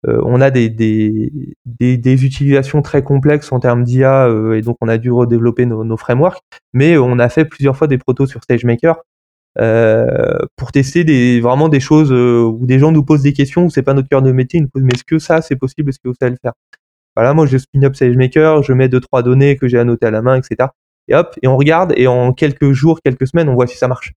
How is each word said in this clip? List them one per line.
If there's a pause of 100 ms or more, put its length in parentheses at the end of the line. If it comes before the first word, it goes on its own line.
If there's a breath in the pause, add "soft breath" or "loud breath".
Euh,
on
a
des,
des, (320)
des,
des
utilisations
très
complexes
en
termes
d'I
A,
euh,
et
donc
on
a
dû
redévelopper
nos,
nos
frameworks, (320 loud breath)
mais
on
a
fait
plusieurs
fois
des
protos
sur
SageMaker, (560)
euh, (180)
pour
tester
des,
vraiment
des
choses,
euh,
où
des
gens
nous
posent
des
questions,
où
c'est
pas
notre
cœur
de
métier,
ils
nous
posent, «
Mais
est-ce
que
ça,
c'est
possible ?
Est-ce
que
vous
savez
le
faire ? » (640)
Voilà,
moi,
je
spin
up
SageMaker,
je
mets
deux,
trois
données
que
j'ai
annotées
à
la
main,
et
cetera. (360)
Et
hop,
et
on
regarde,
et
en
quelques
jours,
quelques
semaines,
on
voit
si
ça
marche.